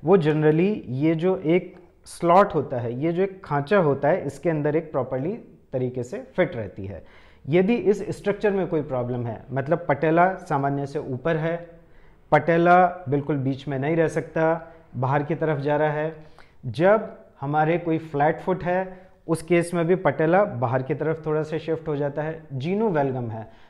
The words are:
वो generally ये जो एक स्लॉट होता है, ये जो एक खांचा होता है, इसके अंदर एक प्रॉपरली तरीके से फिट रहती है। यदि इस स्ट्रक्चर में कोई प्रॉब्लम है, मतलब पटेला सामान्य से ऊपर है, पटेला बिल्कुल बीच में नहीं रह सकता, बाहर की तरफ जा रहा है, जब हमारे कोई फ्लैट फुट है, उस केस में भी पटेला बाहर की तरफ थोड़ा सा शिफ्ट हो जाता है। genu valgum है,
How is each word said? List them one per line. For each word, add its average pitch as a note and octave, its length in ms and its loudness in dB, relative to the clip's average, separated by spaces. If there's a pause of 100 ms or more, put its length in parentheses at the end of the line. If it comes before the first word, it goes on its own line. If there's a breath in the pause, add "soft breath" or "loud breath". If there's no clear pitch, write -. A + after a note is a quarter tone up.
वो F#3 140 6
generally D#3 560 4 (120)
ये C#3+ 280 0
जो F3+ 220 0
एक F3+ 400 0 (280)
स्लॉट F#3 500 4
होता C3+ 220 -2
है, A#2+ 240 -4
ये E3 120 0
जो E3+ 100 0
एक F#3+ 220 -4
खांचा C#3+ 340 0
होता C#3+ 300 2
है, F3 180 0
इसके E3+ 240 -4
अंदर D3+ 260 0
एक E3 160 -4
प्रॉपरली C3+ 400 -4 (400)
तरीके B2+ 300 -4
से - 240 -12 (100)
फिट E3+ 200 2
रहती G2+ 300 -10
है। G2 180 -12 (440 soft breath)
यदि F#3 260 4
इस G3 420 0
स्ट्रक्चर G3+ 340 -2
में G3 160 0
कोई D#3 160 0
प्रॉब्लम B2 440 -4
है, A2 260 -10
मतलब C#3+ 360 -2
पटेला E3+ 460 2
सामान्य C#3 520 -4
से C#3+ 120 -8
ऊपर C#3 380 -4
है, E3 460 -6 (500 soft breath)
पटेला E3+ 760 4
बिल्कुल C#3+ 280 -2
बीच C3 320 -4
में C#3 100 -4
नहीं D3 180 0
रह D#3+ 120 4
सकता, D#3+ 640 -2 (220 loud breath)
बाहर C3 260 0
की D3+ 120 -4
तरफ D3+ 240 -2
जा D3 180 0
रहा D3+ 160 2
है, D#3 240 -4 (500 loud breath)
जब F3+ 500 2 (240)
हमारे D#3 380 2
कोई E3 200 -2
फ्लैट D#3+ 420 0
फुट F3+ 240 -2
है, F#3 360 -4 (280 loud breath)
उस D#3+ 140 -2
केस E3+ 320 2
में E3+ 120 2
भी F3+ 80 4
पटेला E3 500 2
बाहर B2 380 -2
की D3+ 120 -4
तरफ D#3 320 -4
थोड़ा D#3 160 0
सा D#3 160 -6
शिफ्ट D#3+ 300 -6
हो D3+ 80 -4
जाता C#3+ 260 -4
है। D#3+ 260 -10 (100)
genu F#3+ 320 0
valgum C3 400 0
है, A2 180 -10 (220 loud breath)